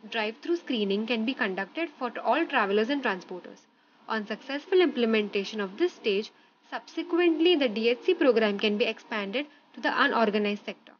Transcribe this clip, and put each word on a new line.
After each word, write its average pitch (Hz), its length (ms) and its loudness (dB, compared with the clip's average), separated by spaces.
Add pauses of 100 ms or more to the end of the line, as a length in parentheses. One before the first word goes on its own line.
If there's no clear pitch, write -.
drive-through 226 480 -4
screening 214 480 -2
can 226 200 -2
be 254 100 -2
conducted 196 540 -4 (100)
for 240 120 -6 (120)
all 277 240 2
travelers 214 420 2
and 285 140 -2
transporters. 185 560 -6 (500)
On 220 160 -4
successful 285 560 0
implementation 220 800 0
of 196 160 -6
this 349 160 0
stage, 214 380 -2 (400)
subsequently 330 840 2
the 277 140 2
D 220 200 0
H 233 140 0
C 370 120 2
program 220 420 4
can 208 220 0
be 233 60 2
expanded 214 600 -6 (300)
to 240 60 -16
the 285 120 0 (100)
unorganized 208 640 0
sector. - 340 -14